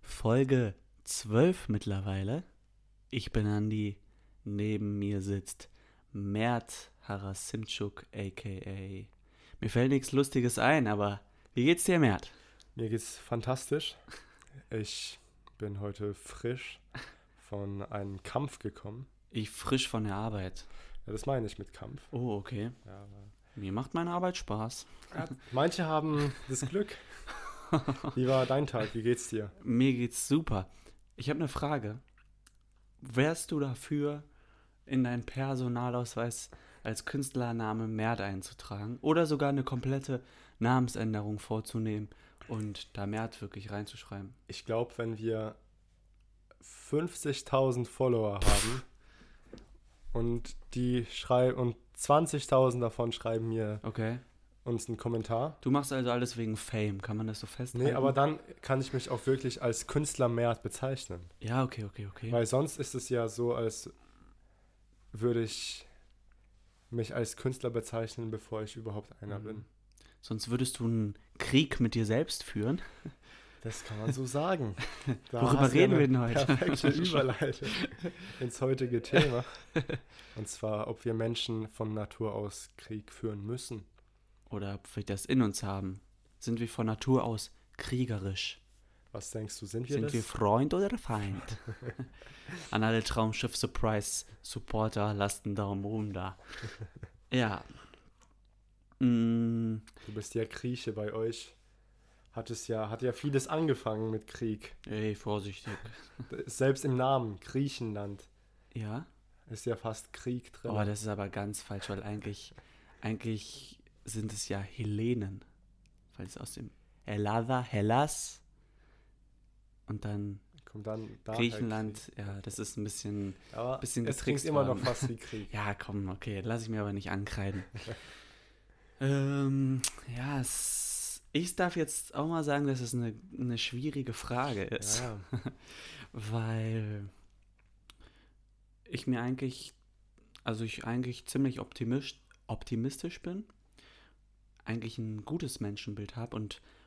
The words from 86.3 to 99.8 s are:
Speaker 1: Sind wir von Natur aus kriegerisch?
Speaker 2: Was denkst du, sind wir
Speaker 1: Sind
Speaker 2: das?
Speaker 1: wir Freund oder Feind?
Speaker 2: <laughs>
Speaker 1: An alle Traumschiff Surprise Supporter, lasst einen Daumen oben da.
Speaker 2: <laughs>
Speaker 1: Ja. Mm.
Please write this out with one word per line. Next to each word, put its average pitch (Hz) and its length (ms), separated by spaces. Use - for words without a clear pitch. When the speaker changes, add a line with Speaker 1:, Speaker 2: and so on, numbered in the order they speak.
Speaker 1:
Sind 117 220
wir 117 80
von 113 180
Natur 123 380
aus 113 260
kriegerisch? 107 840
Speaker 2:
Was - 180
denkst 107 300
du, 104 60
sind 113 220
wir 143 60
Speaker 1:
Sind 139 100
Speaker 2:
das? 147 80
Speaker 1:
wir 117 100
Freund 113 520
oder 202 240
Feind? 101 440
Speaker 2:
<laughs> - 640
Speaker 1:
An 107 120
alle 113 200
Traumschiff 110 540
Surprise - 680
Supporter, 107 720
lasst 101 320
einen 101 80
Daumen 101 300
oben 107 280
da. 92 240
Speaker 2:
<laughs> - 480
Speaker 1:
Ja. 113 320
Mm. 117 760